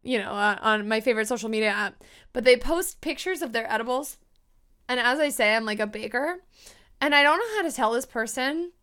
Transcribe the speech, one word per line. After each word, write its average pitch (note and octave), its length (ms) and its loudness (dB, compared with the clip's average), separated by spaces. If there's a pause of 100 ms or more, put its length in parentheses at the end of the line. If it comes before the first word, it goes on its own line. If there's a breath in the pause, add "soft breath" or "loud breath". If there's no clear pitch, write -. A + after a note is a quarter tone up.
you B3 160 -2
know, F#3+ 120 -6
uh, G3+ 300 2
on G#3+ 260 2
my A3 140 0
favorite A3 260 2
social A3 220 -4
media G#3+ 220 0
app. G3+ 320 -4 (300 loud breath)
But B3 120 -2
they B3 120 10
post D#4+ 440 -2
pictures D#4+ 400 -4
of C4+ 120 -6
their A3+ 180 -4
edibles. B3 460 -4 (720)
And B3+ 120 -2
as B3 200 2
I D4 100 2
say, A3 260 2
I'm, A3+ 100 -2
like, G#3+ 140 -4
a G#3+ 80 -2
baker. A#3+ 560 -6 (560 loud breath)
And D4 160 2
I C#4+ 80 8
don't D#4 160 6
know A4 180 -4
how G4 60 -2
to D#4+ 80 -2
tell A3+ 220 0
this A#3+ 120 -2
person C4+ 680 -4 (120)